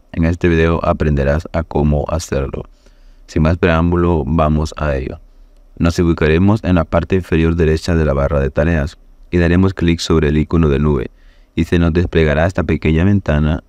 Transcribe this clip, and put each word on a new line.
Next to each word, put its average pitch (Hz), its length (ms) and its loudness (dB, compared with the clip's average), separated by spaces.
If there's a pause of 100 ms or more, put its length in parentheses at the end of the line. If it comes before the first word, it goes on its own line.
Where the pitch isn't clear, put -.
(120)
En 85 120 -2
este 87 240 0
video 82 340 2
aprenderás 73 720 -2
a 80 120 -4
cómo 73 440 -2
hacerlo. 67 540 -6 (640)
Sin - 160 -2
más 82 160 2
preámbulo, 85 680 2
vamos 76 520 0
a 73 180 -2
ello. 67 240 -8 (560)
Nos 82 220 0
ubicaremos 85 680 2
en 90 120 2
la 80 80 2
parte 85 320 -2
inferior 82 400 0
derecha 78 380 0
de 80 120 2
la 71 80 0
barra 71 260 -2
de 69 80 0
tareas 76 480 -2 (340)
y 85 60 -2
daremos 87 380 2
clic 85 260 0
sobre 80 280 0
el 76 100 2
icono 78 320 2
de 67 80 0
nube 71 320 -2 (440)
y 82 100 0
se 87 140 -2
nos 82 140 2
desplegará 80 540 0
esta 90 160 -4
pequeña 80 420 0
ventana 80 640 0